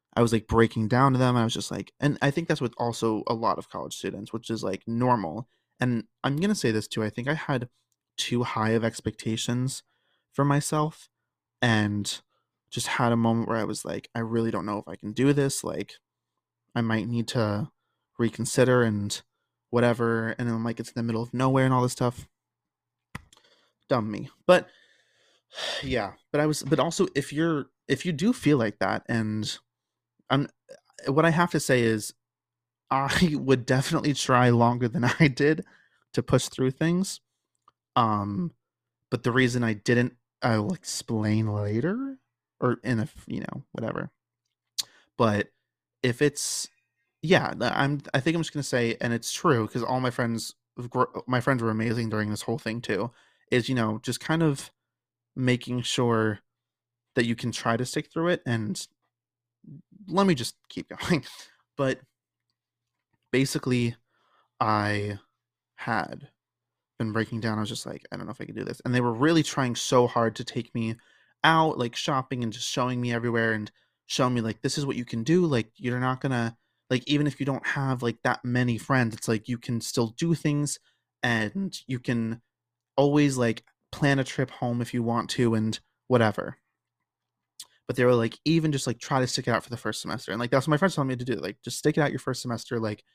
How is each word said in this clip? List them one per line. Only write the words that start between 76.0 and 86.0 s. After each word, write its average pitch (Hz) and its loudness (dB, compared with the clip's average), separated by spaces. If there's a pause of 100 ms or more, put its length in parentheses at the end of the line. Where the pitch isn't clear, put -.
not 127 0
gonna, 120 -2 (320)
like, 131 2
even 147 2
if 139 -4
you 135 -2
don't 135 -2
have, 131 -2
like, 117 -2
that - -2
many 123 2
friends, 120 2
it's - -8
like, 110 -2
you 120 -2
can 117 -4
still 117 -2
do 165 0
things 147 -2 (440)
and 120 -2 (100)
you 127 -4
can 117 -4 (560)
always, 143 4
like, 117 0 (260)
plan 139 2
a 127 0
trip - -4
home 120 -4
if 113 -6
you 123 -2
want 117 -2
to 117 2
and 110 -2 (280)